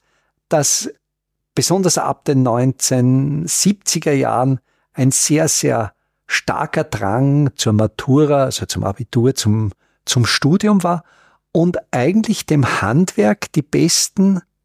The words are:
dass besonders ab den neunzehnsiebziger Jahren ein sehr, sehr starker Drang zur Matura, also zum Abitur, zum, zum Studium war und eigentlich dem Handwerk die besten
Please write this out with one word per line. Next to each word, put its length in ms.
dass 420
besonders 440
ab 260
den 180
neunzehnsiebziger 1700
Jahren 480
ein 180
sehr, 380
sehr 460
starker 580
Drang 720
zur 160
Matura, 720
also 220
zum 180
Abitur, 500
zum, 380
zum 220
Studium 560
war 220
und 260
eigentlich 560
dem 360
Handwerk 720
die 100
besten 800